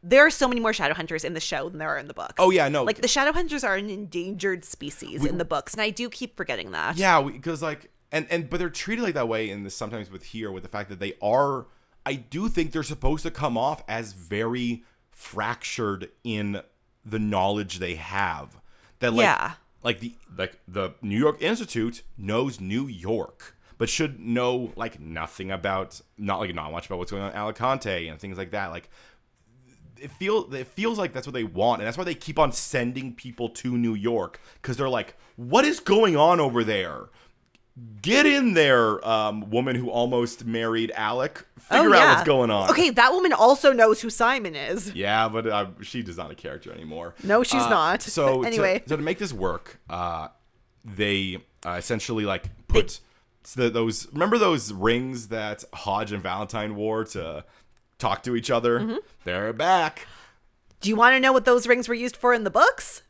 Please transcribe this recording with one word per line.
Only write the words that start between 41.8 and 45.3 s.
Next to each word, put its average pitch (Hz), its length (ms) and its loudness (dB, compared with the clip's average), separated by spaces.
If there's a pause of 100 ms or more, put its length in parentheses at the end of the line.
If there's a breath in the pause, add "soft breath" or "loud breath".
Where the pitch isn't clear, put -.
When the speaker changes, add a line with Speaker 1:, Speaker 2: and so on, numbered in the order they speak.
Speaker 1:
Oh, - 40 8
Speaker 2:
out - 40 10
Speaker 1:
yeah. - 160 8
Speaker 2:
what's 170 120 4
going 127 240 4
on." 101 200 2
Speaker 1:
Okay, 320 200 6
that 240 220 6
woman 359 200 2
also 269 400 8
knows 220 300 6
who 233 80 -4
Simon 226 460 0
is. 175 380 -4
Speaker 2:
Yeah, 104 340 2
but, 110 180 -2